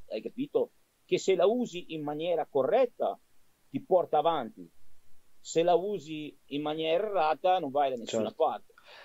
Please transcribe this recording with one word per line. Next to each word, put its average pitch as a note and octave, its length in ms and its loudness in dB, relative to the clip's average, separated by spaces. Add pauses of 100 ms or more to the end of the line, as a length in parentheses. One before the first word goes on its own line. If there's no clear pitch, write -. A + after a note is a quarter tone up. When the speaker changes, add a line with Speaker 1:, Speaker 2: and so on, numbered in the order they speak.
Speaker 1:
hai A2 140 -6
capito? B2 500 -2 (320)
Che F3+ 140 0
se F#3+ 160 2
la F3 120 4
usi G3 480 -2
in D#3 80 -6
maniera D3+ 440 -2
corretta D3 720 0 (500)
ti C3 140 -6
porta E3 360 4
avanti. D3+ 500 -2 (720)
Se - 240 0
la F3 120 6
usi D#3+ 600 -4 (100)
in D3 160 -4
maniera D#3+ 440 0
errata F3+ 520 2
non D3+ 120 -4
vai C#3 200 2
da C3 60 -2
nessuna A2 320 -2
Speaker 2:
Certo. C3 140 -4
Speaker 1:
parte. B2 300 -2 (320)